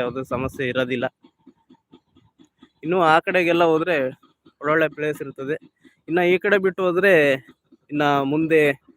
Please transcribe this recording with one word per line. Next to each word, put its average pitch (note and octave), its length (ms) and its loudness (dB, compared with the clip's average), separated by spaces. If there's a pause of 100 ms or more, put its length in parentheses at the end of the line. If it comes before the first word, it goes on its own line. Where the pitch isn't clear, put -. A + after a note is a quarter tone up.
ಯಾವುದೇ B2 220 -6 (120)
ಸಮಸ್ಯೆ C3 280 -6 (100)
ಇರೋದಿಲ್ಲ. B2+ 320 -4 (1800)
ಇನ್ನು F3 140 -2 (140)
ಆ D#3+ 40 6 (100)
ಕಡೆಗೆಲ್ಲ F3 460 2
ಹೋದ್ರೆ D#3+ 240 -2 (640)
ಒಳ್ಳೊಳ್ಳೆ D3+ 360 0
ಪ್ಲೇಸ್ D3 280 -6
ಇರ್ತದೆ. C3+ 320 -8 (520)
ಇನ್ನ E3 100 0 (140)
ಈ F#3 120 2
ಕಡೆ G3+ 200 2
ಬಿಟ್ಟು F#3+ 220 -4
ಹೋದ್ರೆ F#3 260 2 (800)
ಇನ್ನ D3 120 -2 (300)
ಮುಂದೆ D#3+ 300 2 (340)